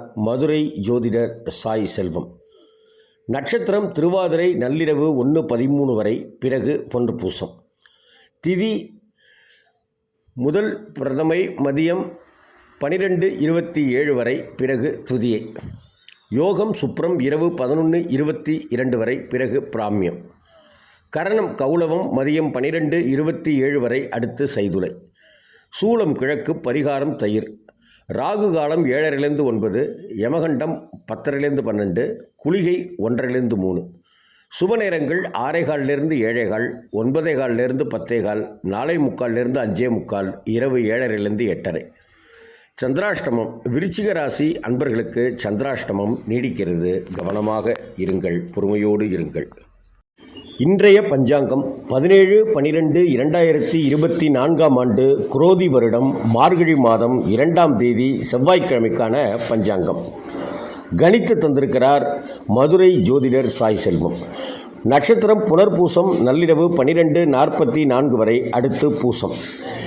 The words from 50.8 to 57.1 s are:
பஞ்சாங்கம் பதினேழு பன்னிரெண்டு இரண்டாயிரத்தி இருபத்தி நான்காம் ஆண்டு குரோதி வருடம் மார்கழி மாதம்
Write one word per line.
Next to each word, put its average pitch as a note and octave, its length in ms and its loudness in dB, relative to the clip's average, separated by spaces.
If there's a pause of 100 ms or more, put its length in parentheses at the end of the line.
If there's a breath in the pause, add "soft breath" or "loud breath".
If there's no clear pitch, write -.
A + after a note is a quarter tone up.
பஞ்சாங்கம் C3+ 600 2 (240)
பதினேழு F#3+ 680 6
பன்னிரெண்டு D#3 500 2
இரண்டாயிரத்தி D#3 800 2
இருபத்தி D#3 440 2
நான்காம் D3 480 4
ஆண்டு B2+ 280 2 (240)
குரோதி F3 400 4
வருடம் A#2+ 400 4 (160)
மார்கழி D#3+ 500 4
மாதம் A#2 400 4 (120)